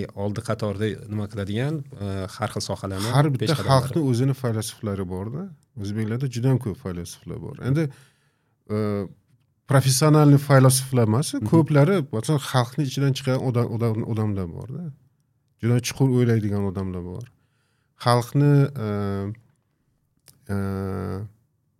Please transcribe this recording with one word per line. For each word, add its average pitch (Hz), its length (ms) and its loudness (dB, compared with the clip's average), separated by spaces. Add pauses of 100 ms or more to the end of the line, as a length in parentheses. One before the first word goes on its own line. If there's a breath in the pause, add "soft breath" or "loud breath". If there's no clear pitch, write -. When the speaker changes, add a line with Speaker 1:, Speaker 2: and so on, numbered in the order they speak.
(140)
Speaker 1:
oldi 101 260 -6
qatorda 107 460 -4 (220)
nima 104 200 -4
qiladigan, 107 460 -4 (180)
e, 101 140 -10 (220)
har - 220 -6
xil 104 120 -8
sohalarni 98 480 -6
Speaker 2:
Har 143 200 4
bitta 123 160 -2
Speaker 1:
peshqadamlari. 123 260 0 (100)
Speaker 2:
xalqni 135 200 -2
o'zini 131 320 2
faylasuflari 107 760 -4
bor-da. 104 340 -8 (360)
O'zbeklarda 110 520 -4
juda 117 200 0
ham 131 80 4
ko'p 104 180 -6
faylasuflar 87 640 -10
bor. 85 220 -12
Endi, 139 200 0 (840 soft breath)
e, 107 80 -4 (960)
professionalniy 143 680 6
faylasuflar 131 680 4
emas, 110 280 0
Speaker 1:
Mhm. 269 120 -2
Speaker 2:
ko'plari, 151 500 4 (140)
masalan, 139 300 0
xalqni 127 440 -2
ichidan 139 300 0
chiqqan 131 240 -2
odam, 120 340 0
odam, 113 220 -2 (100)
odamlar 107 420 -2
bor-da. 92 360 -10 (800)
Juda 117 180 2
chuqur 135 300 0
o'ylaydigan 113 540 2
odamlar 92 380 -6
bor. 90 220 -10 (760)
Xalqni, 123 520 4 (240)
e, 110 120 -4 (1600)
e, 101 120 -6 (1200)